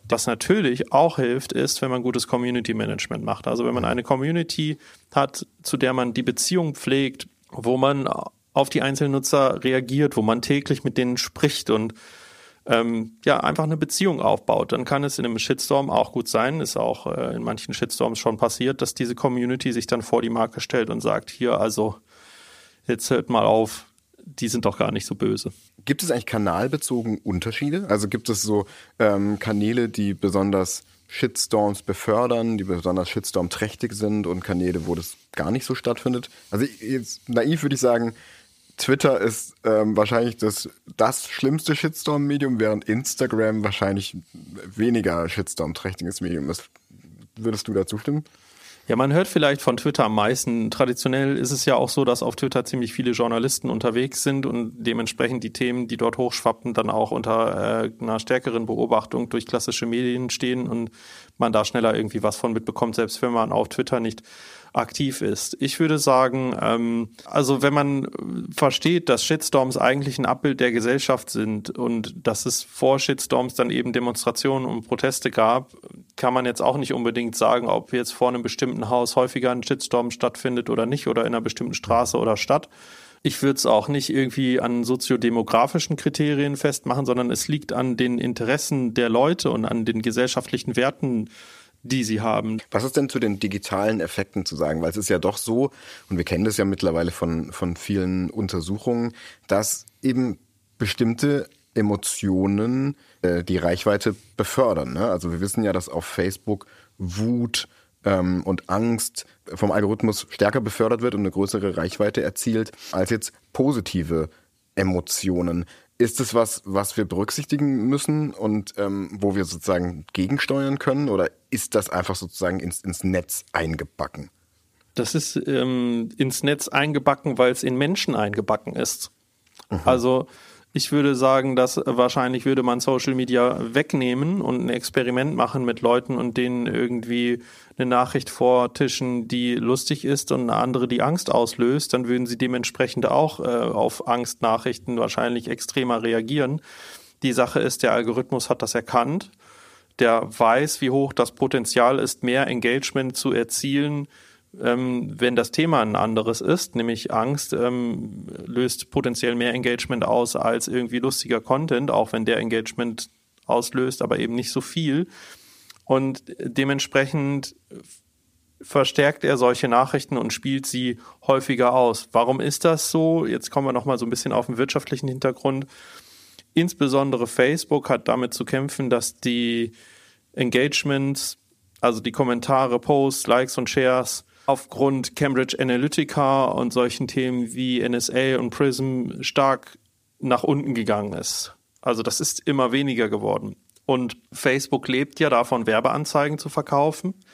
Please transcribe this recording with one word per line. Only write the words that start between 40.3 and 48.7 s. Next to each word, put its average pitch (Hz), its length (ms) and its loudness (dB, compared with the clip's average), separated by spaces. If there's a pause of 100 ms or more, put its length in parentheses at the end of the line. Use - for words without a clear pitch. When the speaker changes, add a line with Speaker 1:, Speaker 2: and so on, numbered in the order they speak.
Speaker 2:
das, 107 320 -2 (280)
das 113 320 2
schlimmste 156 460 0
Shitstorm-Medium, 143 840 0
während 107 240 2
Instagram 110 800 0
wahrscheinlich 98 520 0 (160)
weniger 92 960 0
Shitstorm-trächtiges 87 920 -6
Medium 85 300 -4
ist. 87 140 -6 (720)
Würdest 110 300 -4
du 110 60 -4
da 95 140 2
zustimmen? 143 380 -2 (600)